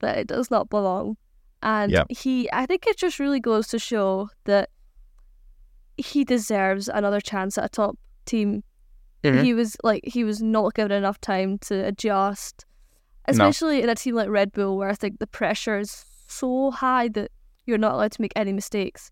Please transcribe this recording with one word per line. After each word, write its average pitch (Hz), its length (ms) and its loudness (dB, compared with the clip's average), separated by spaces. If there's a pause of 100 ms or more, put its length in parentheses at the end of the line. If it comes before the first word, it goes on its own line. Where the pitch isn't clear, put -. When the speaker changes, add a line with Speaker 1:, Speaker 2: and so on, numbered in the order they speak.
Speaker 1:
that - 180 -2
it - 80 -2
does - 240 -2
not 220 180 2
belong. 202 480 -2 (460)
And 214 300 2
Speaker 2:
Yeah. 87 180 6
Speaker 1:
he, 254 420 -2
I 247 140 -2
think 359 200 0
it 440 120 0
just 359 220 -2
really 277 200 0
goes 220 280 0
to 233 100 -4
show 196 500 -2 (160)
that 202 260 4 (1300)
he 285 280 0
deserves 202 640 0
another 202 320 0
chance 196 360 -4
at - 80 -2
a 208 40 -2
top - 280 -2 (300)
team. 208 360 0 (640)
Speaker 2:
Mm-hmm. 139 200 6
Speaker 1:
He 247 100 4
was, 226 280 0
like, 220 220 2
he 240 200 -2
was 214 180 -2
not 220 320 2
given 208 180 0
enough 202 280 0
time 190 400 -2
to - 140 -6 (120)
adjust, 202 760 -2 (640)
Speaker 2:
No. - 40 4
Speaker 1:
especially 294 500 4
in 233 60 2
a 233 60 4
team 233 200 -4
like 214 140 0
Red 202 240 2
Bull, 196 240 0
where 196 140 -2
I 208 40 0
think 202 260 -6
the 214 60 -6
pressure 208 520 -2
is - 260 -8 (240)
so 262 420 0
high 254 380 0
that 208 220 -6 (340)
you're 233 140 0
not 214 160 2
allowed 208 180 0
to - 100 -4
make 202 140 -2
any 196 160 -2
mistakes. - 600 -6